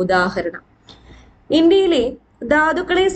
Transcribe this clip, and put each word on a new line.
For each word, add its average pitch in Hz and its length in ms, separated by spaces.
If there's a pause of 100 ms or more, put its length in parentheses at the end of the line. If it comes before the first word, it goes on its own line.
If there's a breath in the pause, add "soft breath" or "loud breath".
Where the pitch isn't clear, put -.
ഉദാഹരണം. 180 600 (960 loud breath)
ഇന്ത്യയിലെ 339 440 (480)
ധാതുക്കളെ 339 500 (140)